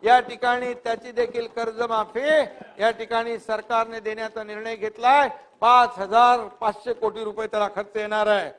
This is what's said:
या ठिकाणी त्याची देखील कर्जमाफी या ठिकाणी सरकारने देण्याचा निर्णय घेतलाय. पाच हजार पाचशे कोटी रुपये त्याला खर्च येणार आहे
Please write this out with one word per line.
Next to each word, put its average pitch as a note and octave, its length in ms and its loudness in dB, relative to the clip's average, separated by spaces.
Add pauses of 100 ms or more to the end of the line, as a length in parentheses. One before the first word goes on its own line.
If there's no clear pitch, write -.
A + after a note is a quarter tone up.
या A#3+ 160 6
ठिकाणी B3 540 -2
त्याची A#3+ 380 -8
देखील A#3 360 -4
कर्जमाफी A3+ 800 -4 (520)
या A3 120 2
ठिकाणी A3+ 480 -4
सरकारने A3+ 600 -4
देण्याचा A3 440 -8
निर्णय G#3+ 320 -10
घेतलाय. A#3 540 2 (300)
पाच A#3+ 380 6
हजार A#3 420 4
पाचशे A3 540 -6
कोटी A3 300 -4
रुपये G#3+ 240 -8
त्याला G#3+ 200 0
खर्च G3+ 300 -8
येणार G#3+ 300 -2
आहे F#3+ 320 0